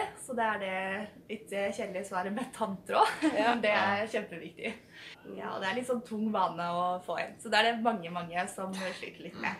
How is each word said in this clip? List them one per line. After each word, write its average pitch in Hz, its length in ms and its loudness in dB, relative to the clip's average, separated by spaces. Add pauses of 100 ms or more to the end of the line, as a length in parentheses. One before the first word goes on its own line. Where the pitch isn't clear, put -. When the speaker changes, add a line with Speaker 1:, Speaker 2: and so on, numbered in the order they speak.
(260)
Speaker 1:
så 262 100 -8
det 233 80 2
er 214 160 2
det 190 500 -4 (200)
litt, - 240 -10
eh, 196 180 0
kjedelige 196 380 -6
svaret 190 240 -2
med 240 200 -4
tanntråd. 196 540 2 (140)
<laughs> 294 160 4
Speaker 2:
Ja. 226 180 6
Speaker 1:
Det 214 140 2
er 202 380 4
kjempeviktig. 202 680 -6 (640)
Ja, 190 180 -6
og - 60 -6
det 190 80 -2
er 214 60 0
litt 247 120 -2
sånn 247 160 2
tung 220 280 -2
vane 180 260 2
å 175 460 0
få 165 180 -2
inn, - 180 -6
så 226 120 -8
det 214 80 10
er 226 160 8
det 226 80 -4
mange, 208 280 2
mange 175 380 -2
som 190 240 -6
sliter 185 480 -6
litt 170 180 -10
med. - 200 -2